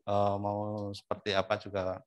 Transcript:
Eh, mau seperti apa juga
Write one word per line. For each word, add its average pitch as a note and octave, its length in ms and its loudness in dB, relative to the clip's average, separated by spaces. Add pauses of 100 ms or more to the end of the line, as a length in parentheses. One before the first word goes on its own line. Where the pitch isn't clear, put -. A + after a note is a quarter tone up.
Eh, G2+ 320 2
mau G#2 560 -2
seperti G2+ 400 -4
apa F#2+ 240 2
juga F#2+ 520 -2